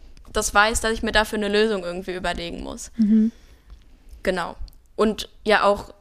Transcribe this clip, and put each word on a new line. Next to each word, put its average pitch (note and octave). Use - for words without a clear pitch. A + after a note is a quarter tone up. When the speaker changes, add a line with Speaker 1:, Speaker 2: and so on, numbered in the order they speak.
Speaker 1:
das G#3+
weiß, G#3+
dass A3
ich A3+
mir A3
dafür G#3+
eine G#3
Lösung G#3
irgendwie F3
überlegen F3
muss. -
Speaker 2:
Mhm. A3
Speaker 1:
Genau. F3+
Und G#3+
ja G#3
auch G3+